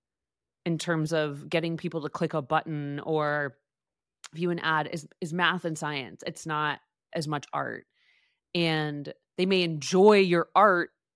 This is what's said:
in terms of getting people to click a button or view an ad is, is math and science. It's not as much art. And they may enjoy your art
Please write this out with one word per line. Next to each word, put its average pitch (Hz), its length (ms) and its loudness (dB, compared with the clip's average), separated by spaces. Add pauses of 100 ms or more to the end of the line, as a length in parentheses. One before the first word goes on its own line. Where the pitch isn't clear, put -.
(640)
in 165 140 -2
terms 160 340 -2
of 151 360 -2
getting 165 280 -2
people 160 240 -6
to 147 80 -8
click - 240 -4
a 156 80 -2
button 147 600 -4
or 147 540 -2 (760)
view 170 160 -2
an 170 100 -2
ad 156 320 -2
is, 165 160 -8 (140)
is 156 120 -8
math 175 320 0
and 160 120 -4
science. 139 480 -8
It's - 220 -10
not 151 320 -2 (340)
as 156 140 -6
much 147 260 -6
art. 135 320 -8 (680)
And 156 580 -2 (240)
they 180 80 2
may 185 180 2
enjoy 185 560 6
your 175 360 4
art 185 340 6 (260)